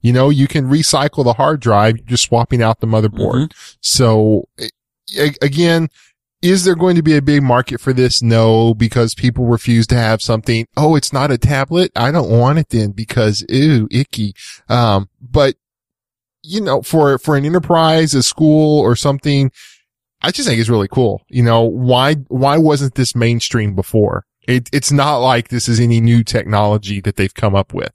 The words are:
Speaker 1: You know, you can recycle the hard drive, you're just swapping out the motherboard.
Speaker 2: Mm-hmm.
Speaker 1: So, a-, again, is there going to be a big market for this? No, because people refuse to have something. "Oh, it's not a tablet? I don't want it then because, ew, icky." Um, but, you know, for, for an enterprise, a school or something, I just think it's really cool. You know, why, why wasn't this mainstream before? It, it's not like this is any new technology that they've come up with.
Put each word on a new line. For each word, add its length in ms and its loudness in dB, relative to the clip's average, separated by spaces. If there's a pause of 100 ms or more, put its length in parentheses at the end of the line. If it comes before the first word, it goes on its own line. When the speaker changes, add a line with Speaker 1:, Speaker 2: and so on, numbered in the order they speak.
Speaker 1:
You 120 2
know, 160 2
you 180 2
can 220 -2
recycle 540 0
the 100 2
hard 260 0
drive, 380 2
you're 80 -16
just 200 -2
swapping 360 0
out 200 0
the 60 -4
motherboard. 640 -2
Speaker 2:
Mm-hmm. 320 -20
Speaker 1:
So, 680 2 (120)
a-, 840 -6
again, 480 0 (540)
is 200 2
there 120 2
going 200 2
to 60 2
be 160 2
a 60 2
big 180 2
market 400 0
for 120 -2
this? 280 0
No, 540 4
because 400 -2
people 320 -2
refuse 400 0
to 80 0
have 260 0
something. 460 -2 (100)
"Oh, 180 2
it's 160 -2
not 200 -2
a 80 -2
tablet? 560 0
I 160 -2
don't 180 -2
want 300 2
it 100 -4
then 220 -2
because, 580 -2
ew, 400 2
icky." 460 -4 (340)
Um, 400 0 (100)
but, 360 0 (880)
you 180 -8
know, 220 -2
for, 340 2
for 180 -2
an 100 0
enterprise, 680 0
a 80 2
school 580 2
or 160 2
something, 560 -2 (720)
I 80 -2
just 180 -6
think 120 0
it's 100 -2
really 180 2
cool. 400 -2
You 140 -2
know, 220 2
why, 520 0 (120)
why 320 0
wasn't 340 0
this 220 -4
mainstream 580 -2
before? 540 -2 (200)
It, 240 -2
it's 200 -2
not 260 0
like 300 0
this 200 -6
is 120 0
any 200 2
new 240 2
technology 760 -2
that 140 -4
they've 180 -4
come 220 -2
up 180 -2
with. 220 -8